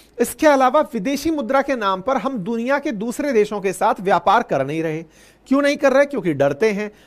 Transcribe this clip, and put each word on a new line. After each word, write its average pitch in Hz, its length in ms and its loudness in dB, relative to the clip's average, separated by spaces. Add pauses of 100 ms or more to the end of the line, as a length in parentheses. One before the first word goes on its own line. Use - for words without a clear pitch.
(200)
इसके 240 260 0
अलावा 269 340 4
विदेशी 277 500 -4
मुद्रा 277 320 0
के 277 140 -2
नाम 196 240 -2
पर 262 160 -2
हम 247 220 -4
दुनिया 233 400 -2
के 285 140 -6
दूसरे 240 400 -4
देशों 208 280 0
के 185 120 -2
साथ 214 280 0
व्यापार 180 420 2
कर 139 240 -2
नहीं 160 160 -4
रहे। 160 220 -6 (420)
क्यों 277 160 2
नहीं 285 140 2
कर 277 160 2
रहे? 277 120 4
क्योंकि 190 300 -2
डरते 143 360 2
हैं 208 200 -4 (160)